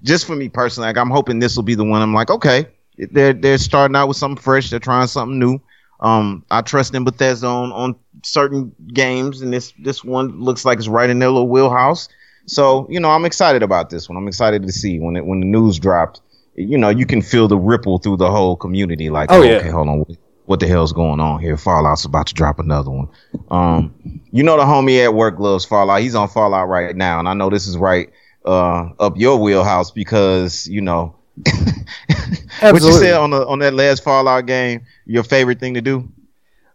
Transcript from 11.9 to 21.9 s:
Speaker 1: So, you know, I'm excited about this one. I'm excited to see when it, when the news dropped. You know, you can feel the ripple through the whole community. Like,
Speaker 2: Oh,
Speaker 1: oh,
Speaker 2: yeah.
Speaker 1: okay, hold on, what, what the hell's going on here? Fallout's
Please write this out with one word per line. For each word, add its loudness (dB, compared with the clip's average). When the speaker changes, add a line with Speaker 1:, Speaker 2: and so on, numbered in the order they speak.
Speaker 1:
So, 2
you -6
know, 0
I'm 2
excited 2
about -2
this -12
one. -12
I'm -8
excited 0
to -8
see -6
when -6
it, -6
when -4
the -2
news 2
dropped. 0
You -4
know, 2
you 0
can 0
feel 2
the 2
ripple 0
through -2
the 2
whole 0
community. -4
Like, -2
Speaker 2:
Oh, 8
Speaker 1:
oh, 8
Speaker 2:
yeah. 6
Speaker 1:
okay, -2
hold 0
on, 0
what, -4
what 0
the 0
hell's 2
going -2
on -2
here? -4
Fallout's 0